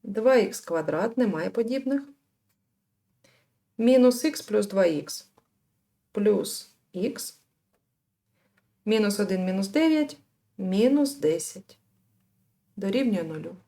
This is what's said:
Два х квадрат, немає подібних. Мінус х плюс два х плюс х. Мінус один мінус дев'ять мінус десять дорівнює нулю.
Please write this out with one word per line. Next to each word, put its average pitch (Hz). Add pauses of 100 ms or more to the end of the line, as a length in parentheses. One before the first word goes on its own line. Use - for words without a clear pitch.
Два 220
х 214
квадрат, 165
немає 190
подібних. 262 (1800)
Мінус 247
х 302
плюс 208
два 196
х 151 (880)
плюс 202 (180)
х. - (1500)
Мінус 214
один 185
мінус 190
дев'ять 302 (400)
мінус 247
десять - (1000)
дорівнює 202
нулю. 160 (120)